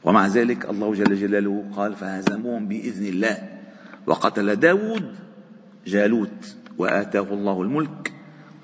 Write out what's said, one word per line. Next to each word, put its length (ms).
ومع 240
ذلك 420
الله 240
جل 220
جلاله 500
قال: 200
"فهزموهم 720
بإذن 380
الله 440
وقتل 500
داود 600
جالوت 680
وآتاه 560
الله 280
الملك 520